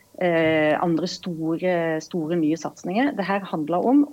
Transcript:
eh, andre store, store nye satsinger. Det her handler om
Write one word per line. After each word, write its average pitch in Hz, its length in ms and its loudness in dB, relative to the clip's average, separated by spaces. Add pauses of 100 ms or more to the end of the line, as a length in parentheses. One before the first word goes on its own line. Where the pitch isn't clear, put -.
(200)
eh, 160 600 2
andre 170 280 0
store, 165 920 -2
store 165 360 -4
nye 156 200 2
satsinger. 208 600 -4
Det 196 100 -4
her 196 140 -2
handler 175 440 -2
om 277 300 6